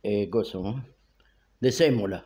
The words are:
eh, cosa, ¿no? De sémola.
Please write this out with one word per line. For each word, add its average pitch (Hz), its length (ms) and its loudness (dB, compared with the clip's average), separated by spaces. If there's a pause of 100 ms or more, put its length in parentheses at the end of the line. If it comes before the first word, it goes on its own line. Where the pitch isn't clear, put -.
eh, 104 260 0
cosa, 95 300 -2
¿no? 113 260 -6 (720)
De 127 140 2
sémola. 113 520 2